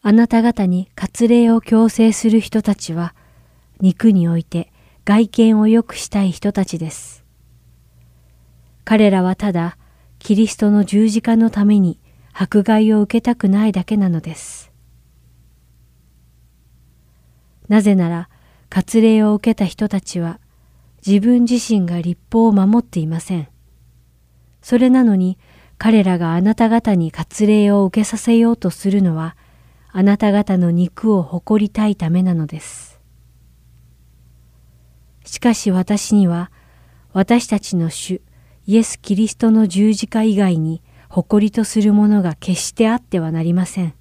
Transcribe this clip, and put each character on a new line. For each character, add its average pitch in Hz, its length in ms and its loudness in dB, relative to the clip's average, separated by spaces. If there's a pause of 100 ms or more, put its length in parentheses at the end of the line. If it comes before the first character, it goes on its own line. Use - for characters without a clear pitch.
あ 208 100 0
な 233 160 4
た 226 140 2
方 226 240 0
に 180 300 -2
割 226 320 -4
礼 233 240 4
を 226 100 2
強 226 280 2
制 226 220 2
す - 160 -4
る 220 120 4
人 214 240 -4
た 208 100 -2
ち - 220 -8
は、 170 180 -6 (680)
肉 190 320 2
に 175 160 2
お 170 100 -2
い 165 60 -4
て - 300 -10 (320)
外 208 220 4
見 220 320 2
を 214 80 2
良 226 160 4
く - 120 -14
し - 140 -14
た 202 140 -2
い 185 80 0
人 202 200 -6
た 190 140 -2
ち 165 140 -10
で 160 100 -8
す。 - 340 -20 (1600)
彼 214 280 4
ら 190 100 0
は 185 140 0
た 208 160 -4
だ、 175 260 -4 (400)
キ - 160 -4
リ 214 140 2
ス - 100 -12
ト 208 140 0
の 208 140 2
十 208 220 0
字 220 140 -2
架 226 160 0
の 226 140 2
た 202 140 -2
め 208 140 4
に 180 200 0 (340)
迫 190 300 -2
害 220 300 2
を 208 80 2
受 226 180 -2
け - 20 -2
た 240 140 -2
く 202 120 -4
な 208 200 2
い 208 40 0
だ 185 120 -4
け 214 120 -6
な 196 140 0
の 165 120 -2
で 165 120 -14
す。 - 380 -20 (3000)
な 208 140 2
ぜ 202 120 2
な 175 160 0
ら、 170 200 -8 (400)
割 220 320 -2
礼 220 220 4
を 208 100 2
受 220 180 -2
け - 40 0
た 202 100 -2
人 208 240 -6
た 190 120 -4
ち - 180 -10
は、 165 200 -8 (680)
自 196 140 2
分 240 260 2
自 240 100 -2
身 214 300 -2
が 175 160 -6
律 175 180 -6 (120)
法 226 160 2
を 220 40 4
守 208 320 2
っ - 40 -18
て - 120 -6
い 156 80 -4
ま 165 120 -6
せ 180 180 -8
ん。 147 100 -8 (1120)
そ - 160 -2
れ 254 120 4
な 254 140 4
の 214 120 4
に、 185 220 -2 (400)
彼 220 260 2
ら 185 140 0
が 165 160 -2
あ 175 80 0
な 214 140 2
た 226 140 2
方 226 260 0
に 165 160 -2
割 - 360 -4
礼 208 240 4
を 202 140 2
受 202 160 -2
け - 20 0
さ 214 140 -6
せ 233 200 0
よ 233 140 4
う 233 60 -2
と 180 120 -4
す - 200 -6
る 196 120 2
の 170 140 0
は、 160 220 -8 (540)
あ 190 120 -2
な 202 140 4
た 208 140 0
方 202 260 0
の 175 140 2
肉 180 420 -2
を 180 100 0
誇 208 420 -2
り 202 40 -8
た 214 180 -2
い 202 80 -2
た 165 140 -6
め 180 140 0
な 180 100 0
の 160 120 -4
で 156 140 -14
す。 - 400 -20 (2250)
し - 160 -18
か 240 140 2
し - 180 -4
私 196 440 -2
に 196 120 4
は、 170 240 -6 (600)
私 233 340 0
た 208 120 -2
ち - 160 -8
の 165 140 -2
主、 - 320 -10 (440)
イ 208 120 0
エ 226 60 2
ス・ - 160 -8
キ - 160 -4
リ 214 120 0
ス - 80 -10
ト 226 140 0
の 220 180 2
十 202 260 0
字 202 140 -6
架 220 160 -4
以 220 120 0
外 185 240 0
に 160 220 -6 (280)
誇 208 380 0
り 202 40 -2
と 226 120 -2
す 220 180 -2
る 208 120 2
も 208 140 2
の 208 140 2
が 170 180 -4
決 180 220 -4
し - 120 -10
て 220 160 0
あ 233 60 -2
っ 247 60 -6
て - 180 -6
は 160 120 -4
な 165 100 -4
り 170 120 -2
ま 185 120 0
せ 180 200 -8
ん。 156 160 -8